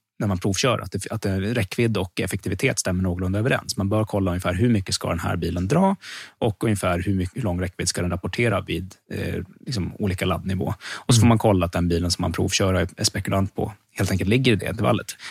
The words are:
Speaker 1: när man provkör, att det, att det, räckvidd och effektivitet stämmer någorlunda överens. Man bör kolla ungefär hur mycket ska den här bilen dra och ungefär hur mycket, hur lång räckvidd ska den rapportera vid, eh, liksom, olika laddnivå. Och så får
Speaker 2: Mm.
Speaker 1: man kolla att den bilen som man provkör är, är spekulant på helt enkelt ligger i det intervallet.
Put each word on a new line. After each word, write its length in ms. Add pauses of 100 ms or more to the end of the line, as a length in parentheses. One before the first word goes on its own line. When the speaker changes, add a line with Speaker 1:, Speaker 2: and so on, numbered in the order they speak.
(200)
Speaker 1:
när 80
man 100
provkör, 420
att 120
det, 200
att 100
det, 180
räckvidd 580
och 240
effektivitet 580
stämmer 240
någorlunda 360
överens. 380
Man 120
bör 160
kolla 260
ungefär 220
hur 160
mycket 260
ska 140
den 100
här 160
bilen 320
dra 280 (440)
och 240
ungefär 380
hur 140
mycket, 220
hur 40
lång 200
räckvidd 280
ska 120
den 100
rapportera 500
vid, 340 (180)
eh, 220 (300)
liksom, 340
olika 260
laddnivå. 480 (220)
Och 180
så 60
får 60
Speaker 2:
Mm. 40
Speaker 1:
man 80
kolla 280
att 80
den 140
bilen 240
som 100
man 100
provkör 420
är, 140 (100)
är 60
spekulant 520
på 180 (240)
helt 140
enkelt 180
ligger 220
i 40
det 140
intervallet. 460 (160)